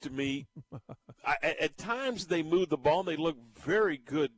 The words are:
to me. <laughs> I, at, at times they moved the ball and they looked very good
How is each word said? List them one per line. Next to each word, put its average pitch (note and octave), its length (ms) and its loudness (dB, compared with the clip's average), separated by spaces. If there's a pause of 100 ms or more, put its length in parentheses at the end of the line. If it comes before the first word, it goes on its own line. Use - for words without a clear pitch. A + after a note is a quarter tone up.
to C3+ 100 -10
me. C#3 340 -2 (260)
<laughs> - 540 -18
I, C#3+ 160 2
at, D#3 180 0
at D#3+ 200 -2
times A#3 480 -4
they E3+ 160 0
moved E3+ 260 2
the D3+ 80 2
ball D3 220 4
and F#3+ 80 -2
they E3 80 -2
looked D3+ 420 -4
very F3+ 400 2
good C#3+ 400 0